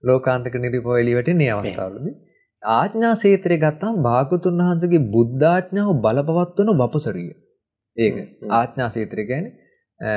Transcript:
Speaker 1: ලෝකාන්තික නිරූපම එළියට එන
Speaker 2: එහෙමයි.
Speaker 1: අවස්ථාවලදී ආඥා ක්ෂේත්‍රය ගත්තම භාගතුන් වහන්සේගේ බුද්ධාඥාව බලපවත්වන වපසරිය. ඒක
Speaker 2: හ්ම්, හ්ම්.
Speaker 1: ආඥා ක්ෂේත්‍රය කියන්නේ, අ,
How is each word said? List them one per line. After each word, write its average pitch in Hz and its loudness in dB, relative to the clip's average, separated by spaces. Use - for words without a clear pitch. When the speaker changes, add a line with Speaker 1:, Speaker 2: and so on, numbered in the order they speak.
Speaker 1:
ලෝකාන්තික 127 0
නිරූපම 123 -4
එළියට 120 2
එන 175 2
Speaker 2:
එහෙමයි. 120 2
Speaker 1:
අවස්ථාවලදී 101 -8
ආඥා 220 0
ක්ෂේත්‍රය 196 2
ගත්තම 156 -2
භාගතුන් 139 0
වහන්සේගේ 175 2
බුද්ධාඥාව 160 2
බලපවත්වන 165 0
වපසරිය. 120 -2
ඒක 113 2
Speaker 2:
හ්ම්, - -10
හ්ම්. 107 -8
Speaker 1:
ආඥා 117 -2
ක්ෂේත්‍රය 107 -6
කියන්නේ, 156 -6
අ, 110 -6